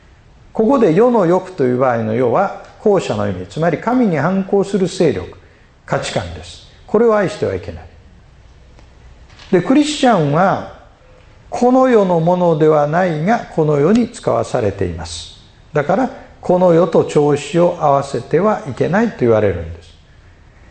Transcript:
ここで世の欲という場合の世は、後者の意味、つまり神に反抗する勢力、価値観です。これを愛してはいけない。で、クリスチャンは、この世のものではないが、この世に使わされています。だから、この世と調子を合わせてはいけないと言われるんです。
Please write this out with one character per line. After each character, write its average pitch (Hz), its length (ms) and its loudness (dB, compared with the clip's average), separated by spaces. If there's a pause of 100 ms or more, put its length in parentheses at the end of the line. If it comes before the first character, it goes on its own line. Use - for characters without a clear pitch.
(520)
こ 220 160 0
こ 269 100 2
で 202 160 2
世 226 160 4
の 226 160 2
欲 180 280 0
と 139 100 -2
い 127 100 2
う 123 60 -2
場 127 140 2
合 117 60 -2
の 110 140 -4
世 120 180 0
は、 185 320 -2 (160)
後 202 200 2
者 - 160 -4
の 104 120 -2
意 101 40 -4
味、 98 160 -8
つ - 120 -10
ま 165 100 0
り 165 100 -2
神 247 260 0
に 170 120 0
反 190 260 0
抗 196 200 0
す 196 140 -2
る 185 100 0
勢 160 240 0
力、 92 240 -8 (520)
価 143 120 -2
値 - 140 -8
観 95 220 -6
で 80 80 -16
す。 - 240 -20 (180)
こ - 140 0
れ 233 80 4
を 214 100 2
愛 196 120 0
し - 100 -10
て 107 80 -2
は 98 80 -4
い 92 60 -8
け - 100 -12
な 82 100 -16
い。 - 40 -20 (1700)
で、 180 100 2
ク 214 120 -2
リ 294 100 4
ス 294 140 -4
チ 262 100 2
ャ 226 100 4
ン 147 160 0
は、 165 500 -2 (640)
こ 247 220 0
の 262 180 4
世 214 160 4
の 175 140 0
も 175 180 2
の 170 220 2
で 156 80 4
は 151 180 4
な 165 200 0
い 160 200 -4
が、 220 300 -2
こ 160 100 2
の 151 140 0
世 151 120 2
に 233 180 2
使 - 220 -4
わ 117 120 0
さ 127 180 -4
れ 104 100 0
て 95 140 -4
い 85 80 -6
ま 82 140 -12
す。 - 320 -16 (320)
だ 147 120 -2
か 156 120 0
ら、 254 140 -2 (340)
こ 180 160 2
の 180 140 4
世 170 140 4
と 170 180 2
調 147 320 2
子 156 220 -6
を 175 200 2
合 151 120 2
わ 139 120 2
せ 131 160 -6
て 151 220 -2
は 208 260 -2
い 127 60 -10
け 131 160 -2
な 190 120 0
い 233 100 -2
と - 100 -18
言 123 80 4
わ 110 100 4
れ 101 140 0
る 85 80 -8
ん 82 120 -12
で - 80 -18
す。 - 120 -20 (760)